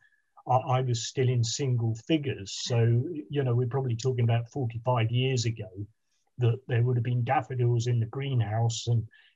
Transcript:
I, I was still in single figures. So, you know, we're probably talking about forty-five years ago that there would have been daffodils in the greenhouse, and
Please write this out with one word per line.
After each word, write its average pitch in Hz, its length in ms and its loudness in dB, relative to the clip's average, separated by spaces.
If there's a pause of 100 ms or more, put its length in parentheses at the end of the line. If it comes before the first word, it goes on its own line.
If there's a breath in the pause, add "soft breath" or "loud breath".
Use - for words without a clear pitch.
(480 soft breath)
I, 127 80 4
I 127 260 2
was 123 260 -2
still 127 220 2
in 123 140 2
single 117 520 0 (120)
figures. 135 560 -2
So, 117 400 4 (260)
you 143 140 0
know, 120 120 2
we're 123 120 2
probably 127 280 -2
talking 120 280 0
about 117 280 0
forty-five 117 600 -2
years 127 340 0
ago 107 240 -6 (680)
that 117 280 2
there 120 160 2
would 123 140 2
have 113 60 0
been 123 200 0
daffodils 120 640 0
in 120 120 2
the 110 60 0
greenhouse, 117 800 -2
and 113 180 2 (320 soft breath)